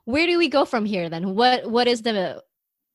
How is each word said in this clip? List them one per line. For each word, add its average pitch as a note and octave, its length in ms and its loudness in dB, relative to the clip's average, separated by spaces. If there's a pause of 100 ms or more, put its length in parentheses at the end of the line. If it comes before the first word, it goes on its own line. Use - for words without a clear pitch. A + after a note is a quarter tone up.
where D4 220 0
do F4 120 2
we E4+ 100 2
go C#4 160 2
from A#3 200 -2
here F#3+ 240 -4
then? E3+ 260 -4
What, A#3+ 360 2
what A#3+ 180 2
is A#3+ 140 0
the, G3+ 400 -4 (520)